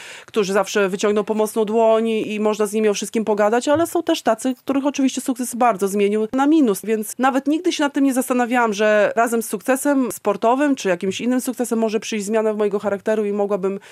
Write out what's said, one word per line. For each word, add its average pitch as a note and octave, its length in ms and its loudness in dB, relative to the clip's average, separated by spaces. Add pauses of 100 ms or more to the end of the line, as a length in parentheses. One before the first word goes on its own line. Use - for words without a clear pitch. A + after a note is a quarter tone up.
(260)
którzy G3 260 0
zawsze G3 360 2
wyciągną G#3 360 0
pomocną A3 400 0
dłoń A3+ 440 4
i, G#3+ 260 -2
i G#3+ 60 -4
można G#3+ 260 0
z G3 60 -8
nimi A3 160 2
o G3+ 60 2
wszystkim G#3+ 300 -4
pogadać, G#3+ 440 2
ale D4+ 180 2
są E4+ 160 -2
też E4 200 -2
tacy, B3 320 0
których C4+ 320 -2
oczywiście C4+ 340 0
sukces B3 340 -4
bardzo A3 340 2
zmienił G#3 440 0
na C4+ 140 2
minus, C#4+ 380 4
więc G#3+ 340 -4
nawet B3+ 280 0
nigdy D#4+ 260 0
się D4+ 120 -2
nad C#4 80 -2
tym C#4 120 2
nie C4+ 100 2
zastanawiałam, B3 580 0
że G#3 440 2
razem A#3 260 2
z - 60 -10
sukcesem C4 640 0
sportowym B3 640 0
czy G3+ 140 -2
jakimś F#3 320 -2
innym B3+ 200 0
sukcesem A#3+ 380 -4
może A3 220 0
przyjść G#3+ 260 -6
zmiana A3 260 0
w G#3 40 -6
mojego G#3 220 0
charakteru G#3 460 -2
i G3+ 80 -2
mogłabym G3 480 -2 (120)